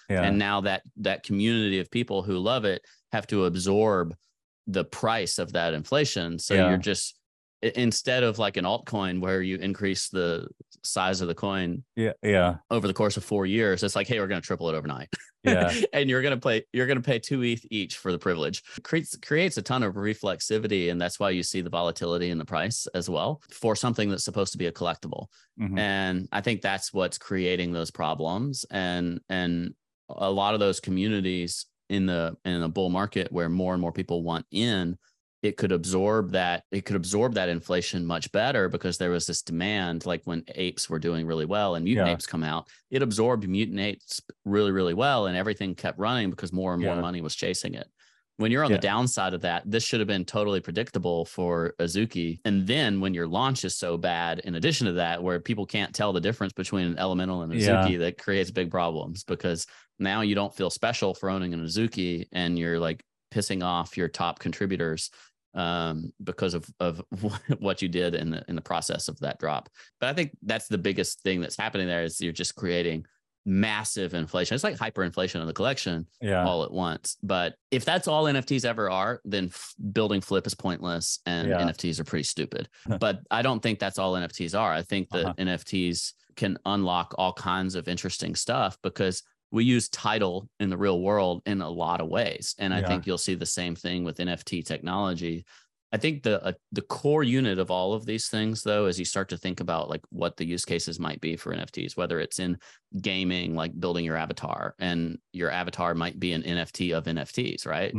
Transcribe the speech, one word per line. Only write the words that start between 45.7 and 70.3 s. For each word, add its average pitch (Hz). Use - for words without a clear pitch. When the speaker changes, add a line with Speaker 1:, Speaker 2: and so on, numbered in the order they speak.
Speaker 2:
kept 85
running 107
because 87
more 92
and 87
more 90
Speaker 1:
Yeah. 87
Speaker 2:
money 87
was 76
chasing 92
it. -
When 107
you're 139
on 135
the 98
Speaker 1:
Yeah. 98
Speaker 2:
downside 104
of 85
that, 90
this 110
should 117
have 104
been 95
totally 101
predictable 87
for 85
Azuki. 85
And 98
then 113
when 95
your 85
launch 123
is 90
so 87
bad, 85
in 87
addition 127
to 90
that, 85
where 90
people 104
can't -
tell 104
the 87
difference 101
between 92
an 85
Elemental 92
and 82
Speaker 1:
Yeah. 98
Speaker 2:
Azuki, 92
that 85
creates 98
big 90
problems 85
because 87
now 98
you 104
don't 101
feel 90
special 113
for 98
owning 92
an 82
Azuki, 90
and 87
you're, 85
like, 80
pissing 98
off 87
your 85
top 85
contributors, 87
um, 85
because 90
of, 82
of 87
<laughs> 101
what 95
you 95
did 87
in 80
the, 80
in 85
the 80
process -
of -
that 71
drop. 76
But 120
I 139
think 156